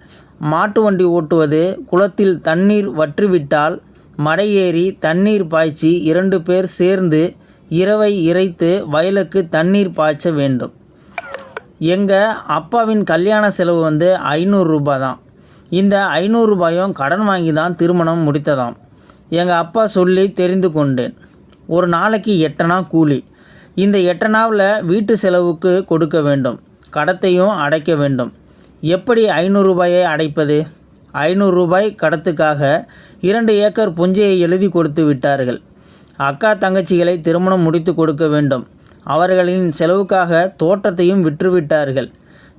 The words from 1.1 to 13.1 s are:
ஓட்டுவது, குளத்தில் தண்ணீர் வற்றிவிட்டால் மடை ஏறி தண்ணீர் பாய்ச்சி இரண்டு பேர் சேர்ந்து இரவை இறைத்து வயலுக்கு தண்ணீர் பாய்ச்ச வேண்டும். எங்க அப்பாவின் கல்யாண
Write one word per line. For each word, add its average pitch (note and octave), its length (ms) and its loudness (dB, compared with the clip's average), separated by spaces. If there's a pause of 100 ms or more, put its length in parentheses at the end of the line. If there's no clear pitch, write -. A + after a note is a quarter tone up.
ஓட்டுவது, D#3 440 0 (300)
குளத்தில் F#3+ 440 2 (140)
தண்ணீர் G3 400 2 (120)
வற்றிவிட்டால் D#3 760 0 (500)
மடை F3 220 0 (160)
ஏறி F3 200 0 (220)
தண்ணீர் F#3+ 460 2
பாய்ச்சி D#3+ 400 0 (120)
இரண்டு F#3 340 0 (100)
பேர் F#3 200 0 (120)
சேர்ந்து F3+ 420 2 (600)
இரவை G#3 280 2 (200)
இறைத்து F3 420 0 (240)
வயலுக்கு F#3+ 460 0 (140)
தண்ணீர் F3+ 440 0
பாய்ச்ச D#3 400 0
வேண்டும். C3 340 -2 (1200)
எங்க G3 160 0 (460)
அப்பாவின் A3 460 0
கல்யாண G3+ 480 0